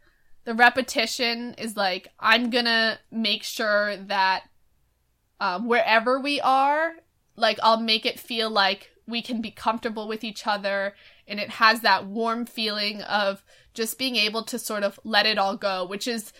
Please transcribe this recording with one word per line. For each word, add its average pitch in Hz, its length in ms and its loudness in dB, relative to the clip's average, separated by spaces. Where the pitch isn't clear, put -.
the 233 80 -4
repetition 240 1040 2
is, 220 200 -8
like, 190 300 -2
I'm 233 300 4
gonna 226 500 0
make 220 320 -2
sure 208 540 0
that, 190 460 0
um, 196 280 -2
wherever 233 520 4
we 285 220 -2
are, 294 540 2
like, 214 280 0
I'll 226 160 6
make 226 260 0
it - 140 -4
feel 220 300 -4
like 196 420 2
we 226 140 -6
can 233 200 -6
be 214 100 -8
comfortable 220 560 -4
with 220 160 -8
each 220 240 -8
other. 202 480 -2
And 208 120 -8
it 208 100 -6
has 226 320 4
that 196 240 4
warm 226 400 -2
feeling 214 560 -4
of 196 420 -2
just 226 240 -6
being 262 180 -2
able 214 280 0
to 226 160 -8
sort 208 240 -6
of 202 200 -2
let 214 220 2
it 214 120 0
all 196 200 0
go, 190 280 -4
which 196 220 -8
is 233 320 -6